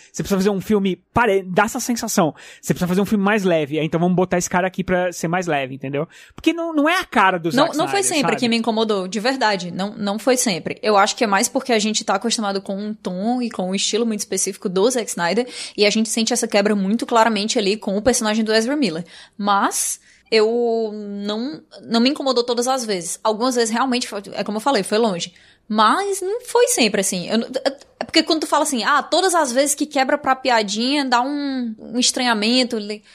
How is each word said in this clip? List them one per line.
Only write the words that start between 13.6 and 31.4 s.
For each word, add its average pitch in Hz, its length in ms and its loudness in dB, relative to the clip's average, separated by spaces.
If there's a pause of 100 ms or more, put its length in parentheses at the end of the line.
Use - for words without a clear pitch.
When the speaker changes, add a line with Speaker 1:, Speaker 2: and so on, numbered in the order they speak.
Speaker 2:
um 190 60 -2
estilo 208 280 0
muito 214 180 -2
específico 190 460 -4
do 190 220 2
Zack 240 220 -4
Snyder, 190 360 -2 (300)
e 202 80 4
a 202 60 4
gente 220 180 0
sente 226 240 0
essa 233 140 -2
quebra 214 280 2
muito 202 300 0
claramente 220 540 2
ali 208 180 0
com 202 180 -4
o 208 60 -2
personagem 226 420 2
do 214 80 0
Ezra 226 280 2
Miller. 175 240 0 (340)
Mas 208 600 0 (320)
eu 226 600 2
não, 214 680 -6 (220)
não 214 160 0
me 247 100 4
incomodou 262 360 0
todas 240 220 0
as 262 180 -2
vezes. 180 360 -4
Algumas 226 340 0
vezes 226 160 2
realmente 247 360 0
foi, 202 140 -10 (120)
é - 100 -6
como 208 140 -6
eu 214 40 -8
falei, 262 220 2
foi 214 140 -2
longe. 208 360 0 (340)
Mas 285 540 2
não 403 200 -4
foi 480 280 2
sempre 220 320 2
assim. 185 280 -2
Eu, 226 120 0 (240)
é - 400 -6
porque 320 180 2
quando 320 180 0
tu 311 60 -8
fala 302 160 2
assim, 254 200 -2
"Ah, 269 200 2
todas 359 320 2
as 302 160 2
vezes 277 240 2
que 294 100 -4
quebra 285 320 0
pra 269 180 0
piadinha, 247 720 0
dá 240 160 2
um, 269 560 -4